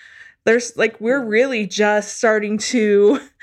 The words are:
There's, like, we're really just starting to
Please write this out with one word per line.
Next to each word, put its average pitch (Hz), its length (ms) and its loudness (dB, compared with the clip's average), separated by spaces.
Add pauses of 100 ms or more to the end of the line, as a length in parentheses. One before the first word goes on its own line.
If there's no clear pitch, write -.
(460)
There's, 233 300 0
like, - 240 -2
we're 254 220 -2
really 226 440 0
just 208 500 -2
starting 214 420 -2
to 208 640 2 (220)